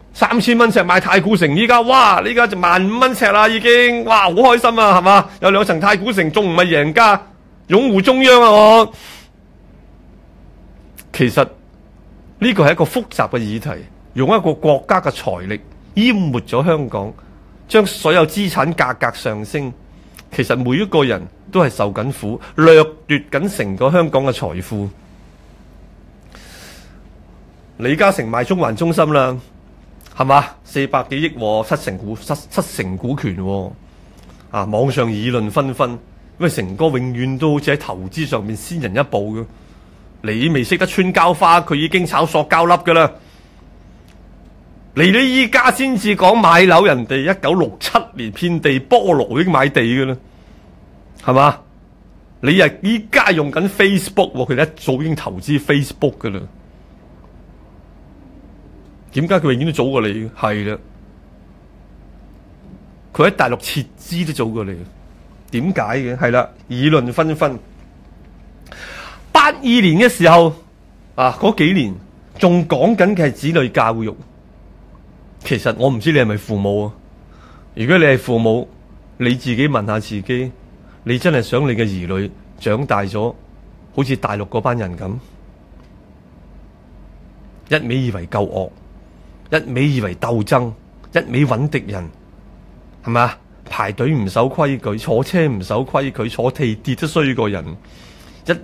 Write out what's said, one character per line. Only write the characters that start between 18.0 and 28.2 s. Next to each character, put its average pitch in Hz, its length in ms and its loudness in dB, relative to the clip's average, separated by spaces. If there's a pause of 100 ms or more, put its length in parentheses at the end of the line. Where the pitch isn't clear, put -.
有 170 140 4
資 185 260 -4
產 156 220 -2
價 127 220 -2
格 120 200 -4
上 107 300 -8
升， 139 260 -8 (640)
其 135 80 0
實 120 140 0
每 127 220 0
一 214 80 0
個 160 160 2
人 107 180 -2 (300)
都 185 120 2
係 139 60 2
受 101 240 -4
緊 110 180 -6
苦， 110 300 -8 (140)
掠 156 280 8 (240)
奪 147 120 0 (100)
緊 175 280 -4
成 98 180 -4
個 123 160 0
香 170 180 2
港 135 140 0
嘅 135 80 0
財 92 300 -6
富。 101 280 -8 (3000)
李 127 180 -2
嘉 196 160 2
誠 135 160 -4